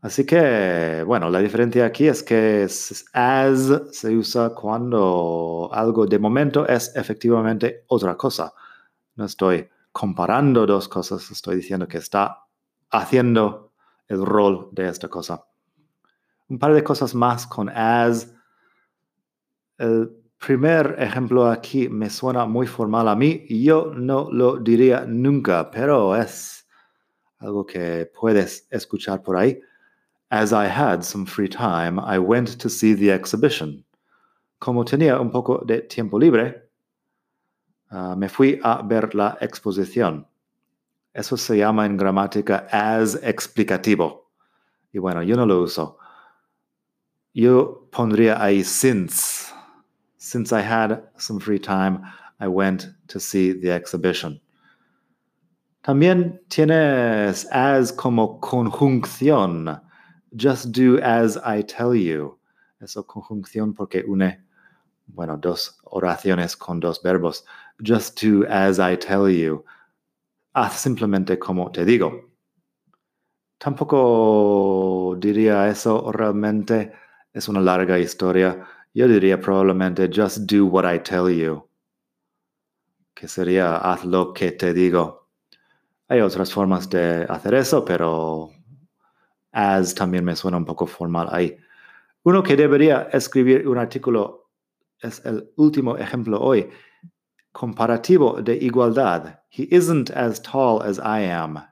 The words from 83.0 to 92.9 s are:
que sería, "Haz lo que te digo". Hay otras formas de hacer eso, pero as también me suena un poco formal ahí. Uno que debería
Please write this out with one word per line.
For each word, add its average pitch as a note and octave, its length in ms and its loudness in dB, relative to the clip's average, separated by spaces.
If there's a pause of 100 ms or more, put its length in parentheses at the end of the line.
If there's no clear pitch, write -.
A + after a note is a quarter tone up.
que - 120 -20
sería, F2+ 500 0
"Haz F2+ 280 -4
lo F#2 280 0
que F2+ 180 -2
te F2+ 220 -2
digo". F2 540 0 (800)
Hay B2 120 4
otras F#2 320 0
formas F#2+ 360 0
de E2+ 400 0
hacer G2 260 -4
eso, C3 300 2
pero D#2+ 640 -4 (1000)
as F#2+ 440 0
también F2+ 300 -2
me F2 100 -2
suena F2+ 220 -4
un E2+ 80 -2
poco E2 220 -6
formal E2+ 440 -6
ahí. F2 260 -2 (640)
Uno F#3 200 4
que F#3 120 4
debería C#3+ 580 6